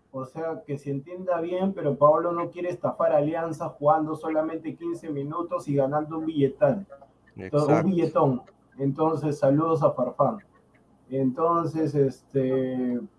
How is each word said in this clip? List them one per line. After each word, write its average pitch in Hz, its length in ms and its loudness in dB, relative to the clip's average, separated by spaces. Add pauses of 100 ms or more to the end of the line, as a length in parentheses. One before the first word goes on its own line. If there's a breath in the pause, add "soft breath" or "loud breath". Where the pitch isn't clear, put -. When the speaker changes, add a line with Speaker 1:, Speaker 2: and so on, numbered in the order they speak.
(120)
Speaker 1:
o 131 140 -8
sea, 160 400 -8
que 139 140 -6
se 143 100 -10
entienda 175 500 -4
bien, 180 340 -2
pero 151 240 -2
Paolo 156 340 4
no 170 180 -4
quiere 175 200 -6
estafar 156 440 -2
a 151 40 6
Alianza 160 520 -2
jugando 156 460 0
solamente 160 600 -4
quince 170 360 -8
minutos 151 560 -6
y 143 80 0
ganando 151 420 0
un 160 80 -4
billetal. 139 640 2
To-, - 80 -20 (400)
un 98 80 -12
Speaker 2:
Exacto. 147 440 2
Speaker 1:
billetón. 165 540 2 (380)
Entonces, 147 580 0
saludos 151 460 2
a 147 80 6
Farfán. 127 480 0 (720)
Entonces, 160 840 0
este, 131 1040 0 (200)